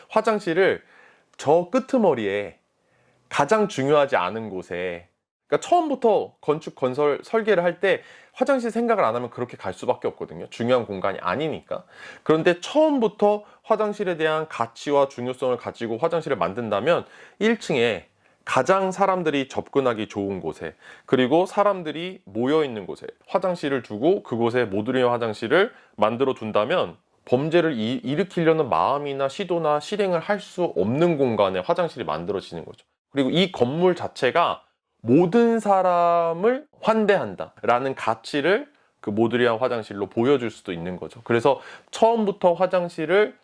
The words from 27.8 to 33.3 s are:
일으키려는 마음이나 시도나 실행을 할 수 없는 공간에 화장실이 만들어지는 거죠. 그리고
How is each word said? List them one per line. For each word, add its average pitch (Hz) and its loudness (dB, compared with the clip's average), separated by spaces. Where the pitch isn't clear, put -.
일으키려는 160 0
마음이나 135 0
시도나 165 -2
실행을 190 -2
할 202 -4
수 175 -4
없는 143 2
공간에 101 2
화장실이 165 -4
만들어지는 85 -6
거죠. - -20
그리고 135 0